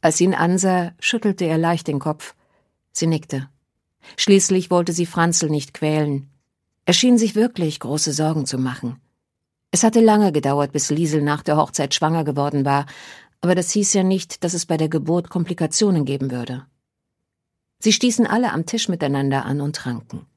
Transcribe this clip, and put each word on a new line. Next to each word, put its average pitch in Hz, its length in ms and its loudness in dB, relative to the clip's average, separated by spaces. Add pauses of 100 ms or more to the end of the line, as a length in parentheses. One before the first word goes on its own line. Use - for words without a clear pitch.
Als 160 180 2
sie 175 60 4
ihn 185 100 2
ansah, 180 640 0
schüttelte 202 460 -2
er 160 120 0
leicht 165 300 -2
den 143 100 -2
Kopf. 151 360 -8 (580)
Sie - 140 -2
nickte. 151 420 -4 (680)
Schließlich 190 540 4
wollte 175 220 2
sie 170 140 -2
Franzl 165 420 0
nicht 147 260 -2
quälen. 151 540 -2 (560)
Er 180 80 2
schien 240 260 4
sich 214 160 0
wirklich 208 460 -2
große 147 320 -4
Sorgen 156 340 0
zu 131 120 -4
machen. 131 420 -6 (720)
Es 175 100 4
hatte 226 180 4
lange 214 300 6
gedauert, 143 400 0
bis - 200 -4
Liesel 151 320 0
nach 147 200 -2
der 151 140 0
Hochzeit 156 380 0
schwanger 160 280 0
geworden 143 420 -2
war, 143 220 0 (540)
aber 175 140 2
das 180 180 -2
hieß 202 220 0
ja 196 100 2
nicht, 190 400 -4
dass 175 100 -2
es 170 120 -6
bei 165 100 -2
der 156 120 0
Geburt 160 420 -2
Komplikationen 170 760 0
geben 135 260 -4
würde. 123 360 -8 (1120)
Sie 214 120 2
stießen 240 340 2
alle 233 260 0
am 165 140 -4
Tisch - 220 -4
miteinander 139 560 0
an 143 160 -4
und 147 140 -6
tranken. 117 520 -10 (100)